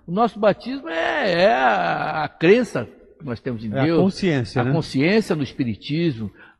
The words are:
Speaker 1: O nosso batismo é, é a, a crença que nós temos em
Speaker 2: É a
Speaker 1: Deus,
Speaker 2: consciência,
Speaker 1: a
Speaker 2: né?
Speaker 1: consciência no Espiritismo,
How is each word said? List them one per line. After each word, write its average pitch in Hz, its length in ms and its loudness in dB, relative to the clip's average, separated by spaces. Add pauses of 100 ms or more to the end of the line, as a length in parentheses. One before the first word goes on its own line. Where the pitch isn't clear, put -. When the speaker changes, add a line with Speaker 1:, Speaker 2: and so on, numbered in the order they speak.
Speaker 1:
O 170 60 -8
nosso 214 260 0
batismo 254 480 -2
é, 294 560 0
é 214 80 6
a, 170 720 0
a 147 60 -6
crença 170 580 2 (320)
que 156 60 -16
nós 120 160 -8
temos 117 240 -8
em 107 80 -6
Speaker 2:
É 135 60 -2
a 135 40 2
Speaker 1:
Deus, 160 180 4
Speaker 2:
consciência, 160 600 0
Speaker 1:
a - 20 2
Speaker 2:
né? 127 80 0
Speaker 1:
consciência 165 640 0
no 151 80 -2
Espiritismo, 123 880 -4 (280)